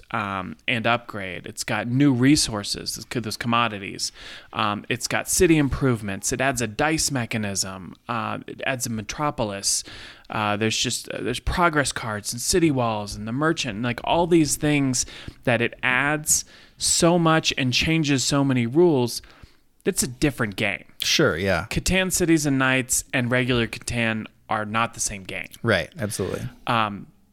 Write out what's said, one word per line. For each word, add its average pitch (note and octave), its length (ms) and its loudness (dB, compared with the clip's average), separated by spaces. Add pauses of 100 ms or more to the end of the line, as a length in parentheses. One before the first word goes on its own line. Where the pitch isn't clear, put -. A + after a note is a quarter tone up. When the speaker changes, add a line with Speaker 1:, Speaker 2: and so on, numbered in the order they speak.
(120)
Speaker 1:
um, G2 440 -4 (120)
and A2+ 180 0
upgrade. G#2 600 -4
It's - 160 -10
got A2 240 -2
new C3+ 260 4
resources, B2 840 2
there's - 100 -12
co-, - 140 -4
there's G#2+ 180 -6
commodities. G#2+ 760 -2 (420)
Um, G#2 360 -2
it's A2+ 180 -4
got - 200 -2
city E3 300 6
improvements. A#2 760 0
It B2 80 -4
adds C3 220 0
a A2+ 60 -2
dice D3+ 420 0
mechanism. G2+ 840 -4 (120)
Uh, G#2+ 380 -4
it - 220 -12
adds C3 180 -4
a A#2+ 60 -4
metropolis. A2 920 -4 (460)
Uh, G#2 260 0
there's G#2+ 220 0
just, - 320 -4
uh, - 120 -8
there's A#2+ 180 -4
progress D#3 520 0
cards G#2+ 400 -6
and - 80 -8
city E3 300 2
walls A2 460 0
and G#2 120 -8
the A2+ 60 -6
merchant D3 440 0
and, A#2 60 -4
like, A#2+ 200 -2
all E3+ 240 2
these D#3+ 280 4
things C#3+ 480 2 (420)
that A#2 180 4
it - 180 -2
adds C#3+ 640 0 (320)
so F3 400 4
much D#3+ 400 4
and B2+ 160 0
changes D3 500 2
so C#3 200 2
many B2+ 240 2
rules. C#3 560 4 (600)
It's - 200 -2
a - 40 -4
different B2 500 -2
game. G2+ 260 -2 (200)
Speaker 2:
Sure, A#2 320 4
yeah. F2+ 360 2
Speaker 1:
Catan F#3 400 0
Cities D#3+ 340 2
and C3+ 140 2
Nights C3 520 2
and B2 200 0
regular B2+ 340 2
Catan A2 640 -4 (200)
are G#2+ 160 -2
not A2+ 300 -2
the A2+ 60 -14
same G2 240 -6
game. F#2 240 -10 (160)
Speaker 2:
Right, G2 340 2
absolutely. G#2 460 -4 (240)
Speaker 1:
Um, A2 400 -2 (260)